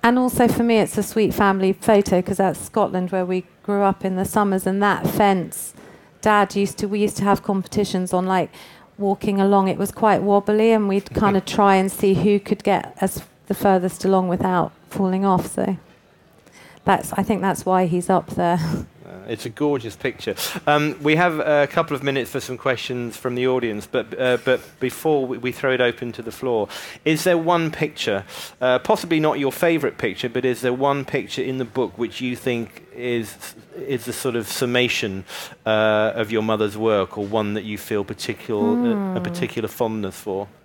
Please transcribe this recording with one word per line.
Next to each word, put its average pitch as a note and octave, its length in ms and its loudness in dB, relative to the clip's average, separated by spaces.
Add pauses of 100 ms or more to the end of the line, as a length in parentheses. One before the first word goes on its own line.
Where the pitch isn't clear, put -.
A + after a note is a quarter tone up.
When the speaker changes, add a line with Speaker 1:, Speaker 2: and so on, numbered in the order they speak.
Speaker 1:
and A#3+ 160 4
also B3 300 2
for - 140 2
me, A#3 160 4
it's - 180 2
a G#3+ 60 0
sweet G3 320 0
family F#3+ 400 2
photo G3 480 4
'cause F#3 160 -4
that's F#3+ 200 0
Scotland F#3 540 -2
where F#3 140 -2
we F#3 180 -2 (180)
grew G3+ 200 0
up G3 240 2
in F#3 100 -2
the F#3 80 0
summers, G3 420 0
and G3 160 0
that G3+ 240 2
fence, - 680 0 (480)
Dad G#3 340 4
used G3 220 -2
to, G#3 100 -4
we G#3 120 -2
used G3+ 180 0
to G3 60 -2
have G3 180 2
competitions F#3+ 720 -2
on, F3+ 120 2
like, F#3 240 2 (480)
walking G3 420 0
along. G3 280 6
It - 100 0
was G3 120 -2
quite G#3 320 4
wobbly, G#3 500 4
and G#3+ 140 4
we'd G3 280 0
Speaker 2:
<laughs> - 0 -
Speaker 1:
kinda G3 260 4
try G3 360 4
and F#3+ 140 2
see G3 220 2
who G3 260 4
could G3+ 240 -2
get - 380 0
us - 220 -2 (240)
the G3 80 -4
furthest F#3 500 2
along F#3 240 4
without F3+ 440 0 (180)
falling F#3+ 340 0
off. F#3 300 2
So F#3+ 220 -2 (1080)
that's, F#3 300 2
I G3 80 -2
think F#3+ 180 0
that's F#3 240 -2
why F#3 220 2
he's F3 240 -2
up F#3 200 2
there. F3 300 0
<laughs> D#3+ 260 -4 (240)
Speaker 2:
Uh, - 20 -18 (140)
it's A2 180 -8
a B2 40 -8
gorgeous A#2 480 -4
picture. - 400 -6 (320)
Um, D3 340 2
we D3+ 140 4
have E3 240 2
a D3 260 4
couple D3+ 300 0
of C3 80 -6
minutes C3+ 260 -2
for C#3 80 -6
some B2+ 180 -8
questions A#2+ 600 -4
from B2 180 -6
the B2+ 140 0
audience, A#2 360 -2
but, A#2 220 -4 (100)
uh, B2+ 280 2
but B2+ 160 2 (180)
before C3+ 480 0
we, B2 100 -6
we A#2+ 140 -4
throw C3 220 -2
it B2+ 80 0
open A#2+ 320 0
to A#2 100 -12
the A2+ 80 -10
floor, A2+ 380 -2 (360)
is D#3 200 2
there F3+ 120 4
one E3 360 0
picture, G#2+ 500 -4 (380)
uh, B2+ 180 4
possibly E3 400 0
not D3+ 220 0
your C3+ 100 0
favourite D#3 480 0
picture, A#2+ 300 -4
but B2 160 -4
is B2+ 160 0
there B2 120 0
one C#3 320 0
picture - 380 -6
in C3 160 -4
the C3 60 -4
book A2+ 340 -4
which A#2 220 -6
you B2 160 -4
think A#2 480 -6 (100)
is, A#2+ 400 -4 (500)
is B2+ 200 -4
the B2 80 -8
sort A#2+ 240 -4
of A2+ 100 -4
summation, A#2+ 800 -2 (420)
uh, G#2+ 480 2
of A2 160 -4
your A2 120 0
mother's G#2+ 360 0
work, G#2+ 400 0
or G#2 80 -4
one G#2 280 -2
that G#2 100 -4
you G#2 140 -8
feel G2+ 260 -4
particular, G#2 580 -6
uh, A#3+ 300 0 (240)
a - 20 -2
Speaker 1:
Hmm. F3+ 60 -6
Speaker 2:
particular D3 440 -6
fondness A2 460 -4
for? G2 320 -6 (180)